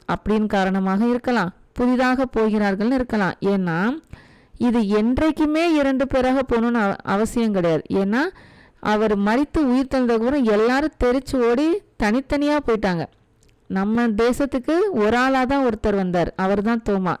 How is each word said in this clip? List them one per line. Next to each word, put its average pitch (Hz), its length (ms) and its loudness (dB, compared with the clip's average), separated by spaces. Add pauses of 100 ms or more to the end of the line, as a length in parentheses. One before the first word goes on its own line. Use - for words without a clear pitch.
அப்படின்னு 214 380 -2
காரணமாக 190 600 0
இருக்கலாம், 240 480 -2 (180)
புதிதாக 254 540 0 (100)
போகிறார்கள்னு 214 640 0
இருக்கலாம். 214 400 -2
ஏன்னா 185 380 0 (800)
இது 233 300 2
என்றைக்குமே 294 840 2
இரண்டு 269 340 2
பேராக 262 360 0
போகணும்னு 240 380 0
அவ-, 196 220 -2
அவசியம் 220 500 -2
கிடையாது. 170 360 0
ஏன்னா 196 340 0 (580)
அவர் 214 360 0
மரித்து 233 520 0
உயிர் 262 260 0
தெழுந்ததுக்கு 233 300 0
அப்புறம் 269 200 0
எல்லாரும் 240 600 0
தெரிச்சு 262 320 0 (120)
ஓடி 262 200 2 (340)
தனித்தனியா 285 540 0 (100)
போயிட்டாங்க. 190 380 -2 (680)
நம்ம 214 380 0
தேசத்துக்கு 247 640 0 (180)
ஒரு 220 240 0
ஆளா 262 280 0
தான் 277 220 0
ஒருத்தர் 214 300 -2
வந்தார், 180 400 0
அவர் 196 260 0
தான் 226 260 -2
தோமா. 190 320 0